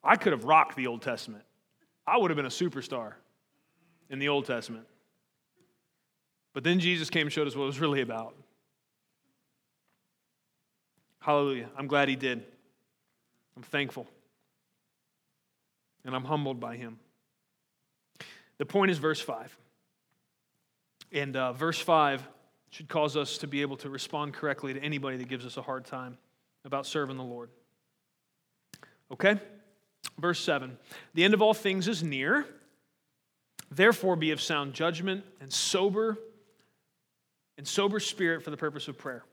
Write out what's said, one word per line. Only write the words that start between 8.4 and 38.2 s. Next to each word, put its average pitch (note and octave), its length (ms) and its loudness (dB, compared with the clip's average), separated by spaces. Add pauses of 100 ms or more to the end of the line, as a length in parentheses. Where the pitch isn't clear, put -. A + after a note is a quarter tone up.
Hallelujah. C#3 580 0
I'm C#3 100 -6
glad C#3+ 220 4
he C3 80 0
did. B2 260 -2 (1120)
I'm B2 80 -20
thankful. C3+ 420 -4 (2000)
And B2+ 100 -6
I'm B2+ 120 -4
humbled C#3 340 -2
by A#2 160 -8
him. A#2 240 -14 (1600)
The D3 80 -2
point F#3+ 260 6
is E3 60 2
verse D3+ 240 0
five. - 360 -10 (1600)
And, C#3 240 -4
uh, B2+ 160 -2
verse D#3+ 260 -2
five C#3+ 480 4 (440)
should - 180 -16
cause D3+ 260 2
us C#3+ 220 -2
to D3+ 100 -8
be C#3+ 140 -2
able C#3 160 -4
to C#3+ 120 -10
respond C#3+ 440 -6
correctly C#3 400 -4
to C3+ 80 -6
anybody C#3+ 340 -4
that B2+ 140 -8
gives B2+ 160 -6
us A#2+ 100 -12
a C3 60 -8
hard C3 240 -8
time B2+ 320 -10 (480)
about C#3 200 -4
serving C3+ 300 -4
the C3 80 -8
Lord. A#2+ 260 -10 (1600)
Okay? G3 300 2 (800)
Verse E3+ 200 0
seven. C3 380 -2 (360)
"The E3 100 4
end G3+ 100 8
of G3+ 80 4
all G#3+ 120 8
things F#3+ 340 0
is F3 160 -2
near. D#3+ 420 0 (1300)
Therefore F#3 440 4
be D#3 160 2
of D3 100 -2
sound C#3+ 320 -2
judgment F3 500 -2 (160)
and C3+ 120 -12
sober, G#3 680 2 (1400)
and C#3+ 100 -12
sober G3+ 320 2
spirit E3 440 -2